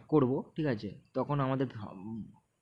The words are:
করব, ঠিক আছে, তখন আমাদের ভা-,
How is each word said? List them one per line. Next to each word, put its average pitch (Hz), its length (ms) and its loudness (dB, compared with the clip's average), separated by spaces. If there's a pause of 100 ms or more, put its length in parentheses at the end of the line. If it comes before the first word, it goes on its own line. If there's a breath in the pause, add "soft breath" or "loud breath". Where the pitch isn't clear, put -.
করব, 135 240 6 (240)
ঠিক 156 100 0
আছে, 107 240 -2 (240)
তখন 131 260 0
আমাদের 131 260 0
ভা-, 104 580 -10 (380)